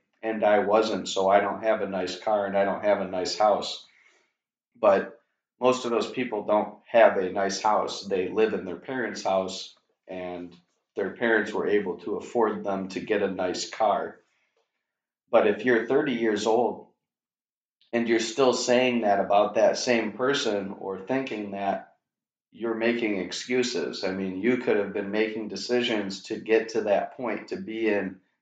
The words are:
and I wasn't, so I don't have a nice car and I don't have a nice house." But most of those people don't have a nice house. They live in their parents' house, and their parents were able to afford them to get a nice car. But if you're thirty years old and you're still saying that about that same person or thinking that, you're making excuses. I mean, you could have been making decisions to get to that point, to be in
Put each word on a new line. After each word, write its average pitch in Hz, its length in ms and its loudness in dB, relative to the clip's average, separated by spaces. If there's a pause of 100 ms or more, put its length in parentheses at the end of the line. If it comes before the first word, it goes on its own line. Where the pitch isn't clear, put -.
(220)
and 110 220 -2
I 104 160 6
wasn't, 101 480 2
so 95 200 0
I 101 120 6
don't 101 240 -4
have 107 160 2
a 98 80 -4
nice 92 300 -6
car 104 280 0
and 95 100 -2
I 98 80 4
don't 95 200 -4
have 101 160 4
a 92 80 -4
nice 92 300 -4
house." 101 480 2 (920)
But - 400 2 (420)
most 123 260 2
of 117 60 -2
those 101 180 0
people 107 340 -4
don't 104 300 0 (120)
have 104 300 6
a 92 160 -2
nice 98 300 -2
house. 104 400 0
They 95 260 -2
live 104 240 2
in 95 140 -6
their 87 100 -8
parents' 113 460 -8
house, 95 520 -2 (320)
and 90 480 -10 (400)
their 95 160 -2
parents 110 420 0
were 85 140 -2
able 95 340 0
to 101 160 -6
afford 104 480 -2
them 95 240 -4
to 92 120 -6
get 101 220 0
a 95 80 0
nice 90 400 -4
car. 87 460 0 (1160)
But 107 180 6
if 104 160 0
you're 117 220 4
thirty 139 260 2
years 113 340 0
old 110 400 0 (1080)
and 117 160 0
you're 113 120 4
still 127 320 2
saying 123 480 2
that 101 180 4
about 101 380 2
that - 220 4
same 113 340 0
person 107 640 -2
or 95 200 -8
thinking 110 540 -6
that, 98 420 -4 (580)
you're 110 220 -4
making 113 440 0
excuses. 92 840 -2
I 95 80 -2
mean, 95 280 -6
you 120 180 2
could 113 180 0
have 98 160 -2
been 98 180 -6
making 107 380 -2
decisions 104 760 -2
to 110 120 -8
get 110 340 2
to 110 120 -2
that 98 340 0
point, 113 320 -6
to 95 80 -8
be 110 320 -4
in 95 320 -2 (220)